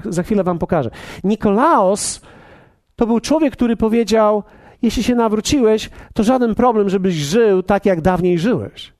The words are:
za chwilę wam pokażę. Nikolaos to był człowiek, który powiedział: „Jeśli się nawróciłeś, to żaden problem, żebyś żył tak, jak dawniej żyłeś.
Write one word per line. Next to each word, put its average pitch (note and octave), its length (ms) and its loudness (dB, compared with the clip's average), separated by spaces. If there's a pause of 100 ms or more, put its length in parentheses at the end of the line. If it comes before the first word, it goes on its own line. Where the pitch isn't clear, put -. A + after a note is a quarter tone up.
za F3 140 -4
chwilę G3+ 200 0
wam F3 160 -2
pokażę. D#3 320 -2 (320)
Nikolaos G#3+ 960 0 (760)
to A#3 120 0
był A3+ 120 2
człowiek, D4 340 0
który A#3 240 0
powiedział: G#3+ 680 0 (380)
„Jeśli A#3 220 -2
się B3 120 0
nawróciłeś, A3 760 0 (240)
to A3+ 100 0
żaden A#3+ 320 2
problem, A3 340 2
żebyś F#3 260 0
żył F#3 480 2
tak, G3+ 220 0
jak F3+ 160 0
dawniej F3+ 380 0
żyłeś. D#3+ 600 -4